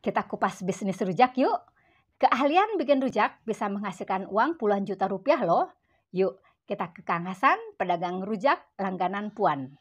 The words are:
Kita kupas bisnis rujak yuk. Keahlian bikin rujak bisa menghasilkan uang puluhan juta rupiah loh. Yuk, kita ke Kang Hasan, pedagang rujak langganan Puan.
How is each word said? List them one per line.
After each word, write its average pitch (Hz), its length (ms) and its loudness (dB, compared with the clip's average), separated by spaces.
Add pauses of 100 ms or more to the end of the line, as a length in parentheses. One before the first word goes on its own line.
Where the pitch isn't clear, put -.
Kita - 240 -2
kupas 196 400 -6
bisnis 190 400 -4
rujak 208 320 2
yuk. 330 160 2 (640)
Keahlian 302 640 2
bikin 277 160 4
rujak 254 480 0
bisa 214 240 -4
menghasilkan 196 560 -6
uang 247 320 0
puluhan 202 320 0
juta 190 160 -2
rupiah 202 400 0
loh. 208 240 2 (400)
Yuk, 185 320 -2 (240)
kita 185 240 -8
ke - 160 -20
Kang 175 240 -4
Hasan, 302 320 2 (160)
pedagang 180 480 0
rujak 220 320 0 (240)
langganan 190 560 -2
Puan. 143 440 0